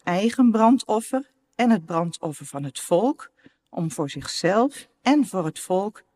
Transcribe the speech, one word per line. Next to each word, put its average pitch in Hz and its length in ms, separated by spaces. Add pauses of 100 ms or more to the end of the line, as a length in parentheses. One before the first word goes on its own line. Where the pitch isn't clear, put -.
eigen 226 480
brandoffer 226 800 (240)
en 240 140
het 196 160
brandoffer 165 600
van 143 180
het 147 160
volk 214 520 (380)
om 165 220
voor 147 180
zichzelf 196 800 (140)
en 269 260
voor 185 180
het 156 140
volk 196 440 (120)